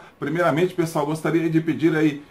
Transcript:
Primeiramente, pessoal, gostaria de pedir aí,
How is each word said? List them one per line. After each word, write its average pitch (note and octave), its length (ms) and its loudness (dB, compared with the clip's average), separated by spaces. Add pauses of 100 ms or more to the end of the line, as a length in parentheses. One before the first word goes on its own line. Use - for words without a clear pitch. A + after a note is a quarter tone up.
(200)
Primeiramente, E3 540 0
pessoal, D#3+ 320 -2
gostaria D#3 440 -2
de D#3+ 120 2
pedir D#3 340 0
aí, D3+ 360 2